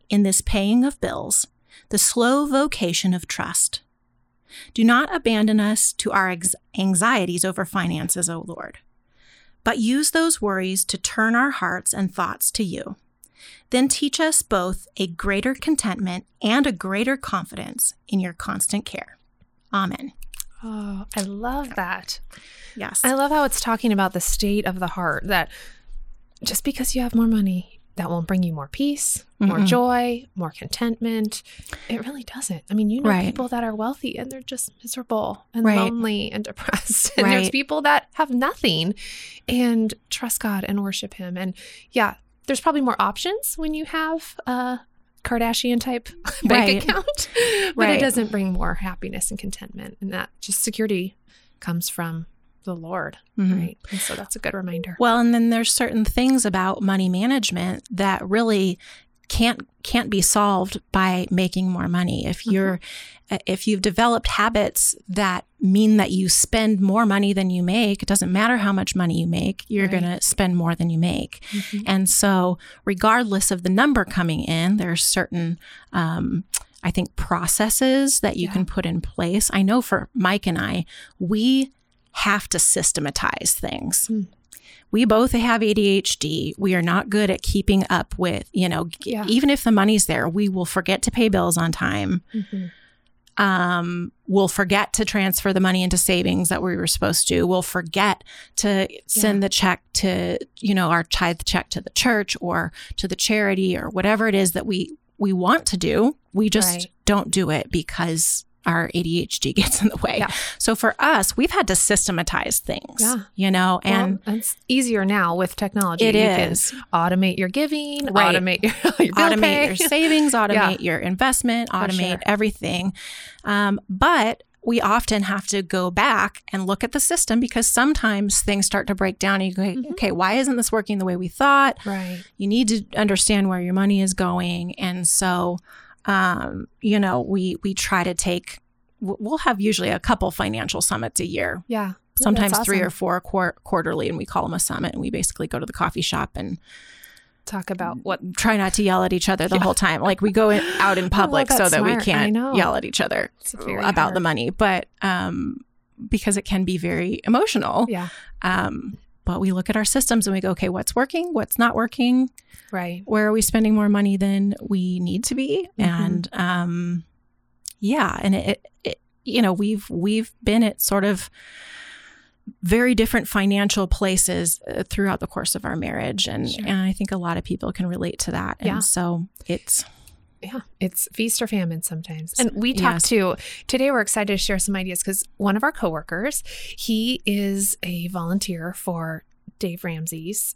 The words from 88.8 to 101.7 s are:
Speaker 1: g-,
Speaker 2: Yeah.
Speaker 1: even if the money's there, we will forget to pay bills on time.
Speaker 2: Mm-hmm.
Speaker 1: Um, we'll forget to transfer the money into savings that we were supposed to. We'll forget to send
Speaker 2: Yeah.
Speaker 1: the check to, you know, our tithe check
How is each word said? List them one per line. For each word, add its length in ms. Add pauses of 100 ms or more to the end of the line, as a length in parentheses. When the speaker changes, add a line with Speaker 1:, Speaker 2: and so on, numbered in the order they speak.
Speaker 1:
g-, 260
Speaker 2:
Yeah. 160
Speaker 1:
even 220
if 160
the 60
money's 340
there, 240
we 180
will 180
forget 360
to 100
pay 160
bills 300
on 160
time. 480 (120)
Speaker 2:
Mm-hmm. 340 (680)
Speaker 1:
Um, 760 (140)
we'll 200
forget 460
to 100
transfer 480
the 80
money 240
into 140
savings 500
that 160
we 140
were 100
supposed 400
to. 180
We'll 160
forget 640 (340)
to 300 (200)
send 340
Speaker 2:
Yeah. 60
Speaker 1:
the 20
check 340 (120)
to, 440 (200)
you 140
know, 160
our 140
tithe 400
check 280